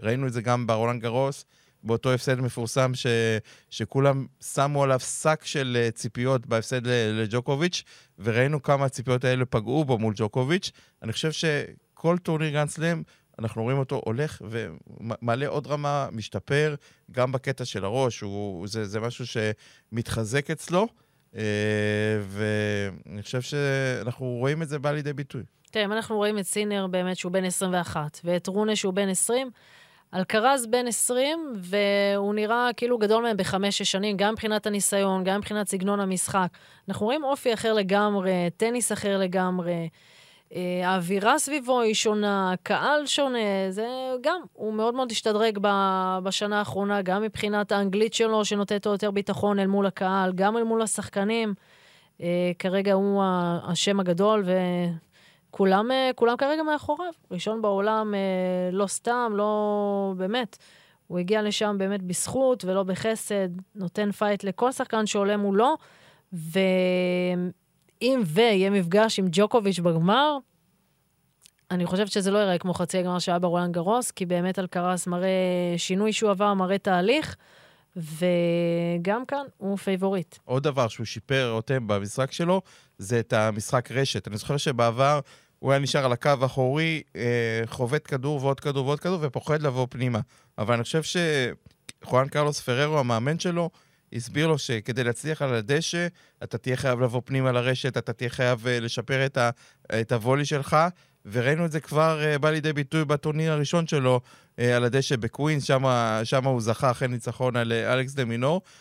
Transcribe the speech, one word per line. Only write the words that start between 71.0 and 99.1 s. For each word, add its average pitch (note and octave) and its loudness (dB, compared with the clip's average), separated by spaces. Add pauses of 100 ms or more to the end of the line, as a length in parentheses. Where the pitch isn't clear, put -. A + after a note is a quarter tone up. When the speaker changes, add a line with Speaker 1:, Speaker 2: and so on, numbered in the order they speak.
Speaker 2:
אני F3+ 0
חושבת F#3+ 0
שזה G3 0
לא G3+ 4
ייראה F#3 2
כמו F3+ -2
חצי F3+ -2
הגמר F3+ 0
שהיה F3 0
ברולנד F3 0
גרוס, G#3 0
כי - -6
באמת F3+ 0
אלקרס F3+ -2
מראה F3+ -2 (480)
שינוי G3 0
שהוא G#3+ 2
עבר, G3+ 2
מראה F#3+ 0
תהליך, G3+ 2 (600)
וגם E3+ 0
כאן C#4 -4 (120)
הוא G3 -4
פייבוריט. F#3+ -2
Speaker 1:
עוד C3 0
דבר C3+ 2
שהוא A2+ -6
שיפר, C3 0
רותם, A2+ -2
במשחק G#2 -2
שלו, F3+ 0 (360)
זה A2 0
את - -4
המשחק A2 0
רשת. C3 -2
אני G#2 -8
זוכר C#3+ -4
שבעבר C3+ 2 (380)
הוא C3 2
היה C#3 4
נשאר C#3 0
על B2 4
הקו C3 2 (100)
האחורי, C#3 0 (140)
אה, A2+ 0
חובט C3 -2
כדור C#3 -2
ועוד C#3 0
כדור C#3 -2
ועוד D3 0
כדור, F3+ -2
ופוחד D3+ -2
לבוא B2+ 0
פנימה. A#2+ 0 (380)
אבל G#2+ 2
אני A#2 0
חושב D#3+ -2 (1000)
שחואן C3 2
קרלוס D3 0
פררו, D3 0
המאמן B2 0
שלו, E3+ -2 (420)
הסביר B2 -2
לו D#3 4
שכדי A#2+ -2
להצליח D3 -2
על C3 0
הדשא, D3+ 0 (360)
אתה - -8
תהיה B2+ -2
חייב B2+ 0
לבוא B2 0
פנימה C3 0
לרשת, B2+ 0
אתה A#2+ -4
תהיה A#2+ -4
חייב, B2 0
אה, B2 0
לשפר B2+ -2